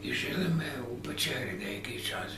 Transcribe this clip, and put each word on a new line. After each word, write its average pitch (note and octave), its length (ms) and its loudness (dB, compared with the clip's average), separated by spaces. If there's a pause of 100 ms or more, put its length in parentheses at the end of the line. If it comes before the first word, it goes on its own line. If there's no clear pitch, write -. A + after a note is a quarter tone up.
І - 100 -2
жили F3 360 2
ми D#3+ 160 6 (280)
у - 40 -2
печері - 560 0 (120)
деякий G2+ 360 -4
час, - 380 -2